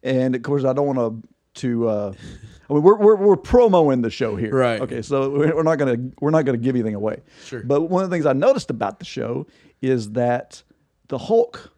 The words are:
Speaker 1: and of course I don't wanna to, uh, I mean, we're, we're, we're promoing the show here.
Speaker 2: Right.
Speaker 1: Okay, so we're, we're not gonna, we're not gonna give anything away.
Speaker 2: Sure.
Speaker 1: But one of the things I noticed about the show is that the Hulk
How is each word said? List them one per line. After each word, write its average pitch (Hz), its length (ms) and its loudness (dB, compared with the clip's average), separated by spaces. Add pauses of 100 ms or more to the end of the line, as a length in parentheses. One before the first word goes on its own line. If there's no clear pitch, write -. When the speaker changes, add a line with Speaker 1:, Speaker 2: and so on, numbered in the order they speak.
Speaker 1:
and 127 320 0
of 120 80 -6
course 139 220 -2
I 131 80 0
don't 143 140 0
wanna 117 340 -4 (340)
to, 117 320 -2
uh, 104 260 -4 (560)
I 143 40 -2
mean, 151 100 2
we're, 208 140 8
we're, 208 180 6
we're 202 220 4
promoing 180 640 4
the 113 60 -2
show 107 260 -4
here. 110 180 -4
Speaker 2:
Right. 120 280 0
Speaker 1:
Okay, 123 200 -8
so 135 280 -2
we're, 147 260 0
we're 160 80 -2
not 160 140 2
gonna, 131 200 0 (220)
we're 143 120 0
not 160 140 2
gonna 131 120 0
give 127 180 -2
anything 110 200 -2
away. 104 260 -6 (240)
Speaker 2:
Sure. 120 180 -14
Speaker 1:
But 143 200 2
one 180 200 0
of 190 60 -6
the 175 60 -2
things 156 100 -2
I 139 80 4
noticed 208 360 2
about 101 300 -6
the 175 60 -16
show 123 420 -8 (340)
is 123 300 -2
that 120 500 -4 (460)
the 135 100 -8
Hulk 226 600 -2